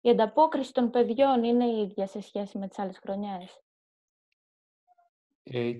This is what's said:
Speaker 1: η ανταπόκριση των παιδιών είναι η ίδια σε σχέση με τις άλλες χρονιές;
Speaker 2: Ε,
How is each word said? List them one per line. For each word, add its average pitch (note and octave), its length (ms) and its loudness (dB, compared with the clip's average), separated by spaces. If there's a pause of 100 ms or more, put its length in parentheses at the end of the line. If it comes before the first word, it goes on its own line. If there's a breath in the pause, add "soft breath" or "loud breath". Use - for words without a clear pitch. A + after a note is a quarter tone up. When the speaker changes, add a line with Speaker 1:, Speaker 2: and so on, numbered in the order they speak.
Speaker 1:
η A#3+ 100 4
ανταπόκριση C4+ 640 2
των A#3+ 180 2
παιδιών A#3+ 540 2
είναι A#3+ 200 2
η A3+ 160 0
ίδια G3 260 -4
σε G3+ 140 -10
σχέση G3+ 380 -8
με G3 100 -8
τις - 100 -16
άλλες F#3+ 200 -8
χρονιές; G3 600 -10 (1800)
Speaker 2:
Ε, A#2+ 380 -6